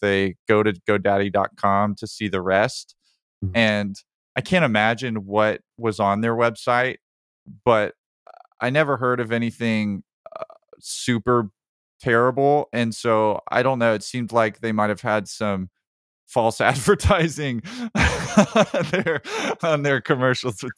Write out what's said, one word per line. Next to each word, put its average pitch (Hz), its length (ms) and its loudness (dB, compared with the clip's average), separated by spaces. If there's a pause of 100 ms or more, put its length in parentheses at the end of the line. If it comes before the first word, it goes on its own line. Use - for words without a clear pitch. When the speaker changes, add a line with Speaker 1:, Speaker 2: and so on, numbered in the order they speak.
Speaker 1:
a 98 320 2 (140)
"Go 107 140 4
to 107 100 2
godaddy 101 600 0
dot 98 240 0
com 101 400 0
to 110 100 -12
see 107 220 -8
the 92 140 -4
rest." 95 520 0 (500)
Speaker 2:
Mm-hmm. 95 120 -4
Speaker 1:
And 104 400 0 (380)
I 131 60 -2
can't 180 240 2
imagine 110 640 0
what 107 340 0 (180)
was 113 220 -2
on 101 200 2
their 117 140 0
website, 120 640 0 (680)
but 107 300 2 (640)
I 123 100 -2
never 143 260 2
heard 123 240 0
of 110 120 -4
anything, 110 680 -2 (360)
uh, - 60 -10 (360)
super 120 680 0 (500)
terrible. 131 720 2
And 113 220 -2
so 110 460 2 (100)
I 123 120 2
don't 131 160 2
know. 117 160 2
It 107 80 -4
seemed 117 300 -8
like 110 280 2
they 113 120 -4
might 107 180 2
have 98 100 -4
had 107 280 -2
some 98 420 -4 (560)
false 113 340 0
<laughs> 113 120 4
advertising 147 920 0 (320)
on - 960 2
their, 170 320 -2 (400)
on 156 200 0
their 139 180 0
commercials 127 640 -2
with 120 160 -10